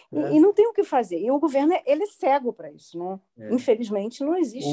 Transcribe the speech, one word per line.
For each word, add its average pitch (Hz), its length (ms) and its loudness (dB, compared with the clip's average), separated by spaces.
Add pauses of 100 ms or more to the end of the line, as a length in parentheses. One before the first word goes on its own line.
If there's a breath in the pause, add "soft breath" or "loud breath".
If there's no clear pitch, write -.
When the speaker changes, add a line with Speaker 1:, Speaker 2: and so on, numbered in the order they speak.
(120 soft breath)
Speaker 1:
E, - 60 -6
Speaker 2:
É. 285 160 -2
Speaker 1:
e 302 60 6
não 392 160 8
tem 440 120 6
o 453 60 -4
que 392 100 0
fazer. 202 360 -2
E 214 100 -2
o 285 100 2
governo, 285 320 2 (140)
ele 302 180 0
é 415 40 -2
cego 269 440 0
pra 151 200 -12
isso, - 260 -18
né? 185 220 -8 (180)
Speaker 2:
É. 107 160 -8
Speaker 1:
Infelizmente, 226 720 -2
não 320 120 -2
existe. 240 380 -4